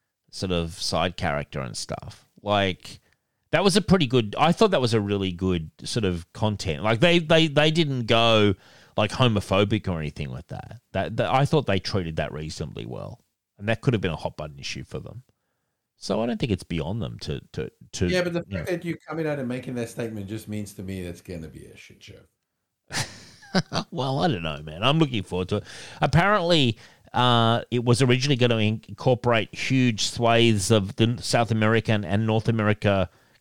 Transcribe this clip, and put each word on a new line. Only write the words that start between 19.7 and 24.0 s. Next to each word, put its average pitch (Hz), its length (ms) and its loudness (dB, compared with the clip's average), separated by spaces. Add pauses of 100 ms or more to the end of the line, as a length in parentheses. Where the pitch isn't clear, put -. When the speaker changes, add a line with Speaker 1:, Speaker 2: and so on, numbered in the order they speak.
Speaker 2:
that 117 140 -6
statement 110 400 -8
just 107 200 -10
means 104 260 -8
to - 100 -12
me 95 180 -8
that's 87 180 -10
gonna 80 280 -12
be 71 180 -18
a - 100 -20
shit - 240 -20
show. - 200 -20 (680)
Speaker 1:
<laughs> - 140 -4 (880)
Well, 135 260 -4